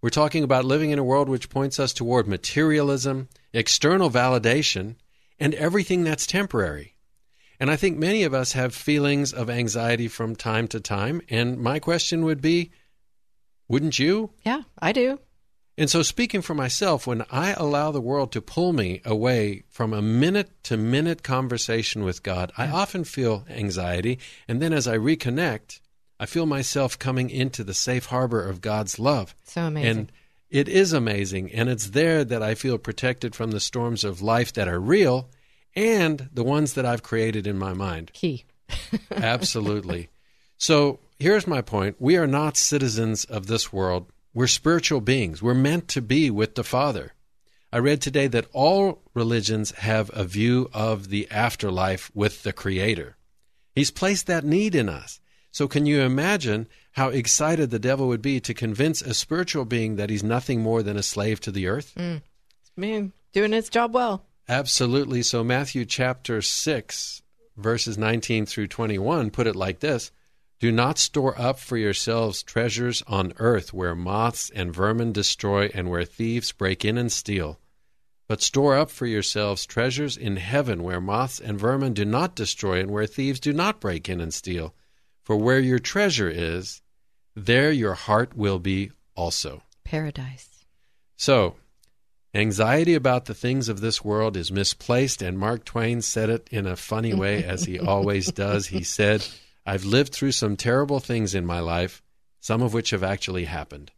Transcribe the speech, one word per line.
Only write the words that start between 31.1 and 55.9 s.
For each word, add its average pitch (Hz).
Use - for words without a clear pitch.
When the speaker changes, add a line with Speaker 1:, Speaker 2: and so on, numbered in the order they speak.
Speaker 1:
And 117
it's 104
there 156
that 117
I 110
feel 127
protected 123
from 113
the 104
storms 120
of 95
life 117
that 101
are 90
real 131
and 170
the 120
ones 143
that 131
I've 120
created 110
in 101
my 95
mind. 90
Speaker 2:
Key. 143
<laughs> -
Speaker 1:
Absolutely. 104
So 143
here's 196
my 147
point. 101
We 143
are 165
not 143
citizens 113
of 104
this 110
world. 92
We're 123
spiritual 160
beings. 104
We're 120
meant 147
to 135
be 135
with 107
the 117
Father. 127
I 120
read 139
today 139
that 117
all 185
religions 110
have 107
a 104
view 120
of 107
the 101
afterlife 95
with 104
the 101
Creator. 95
He's 143
placed 190
that 165
need 180
in 120
us. -
So -
can 147
you 147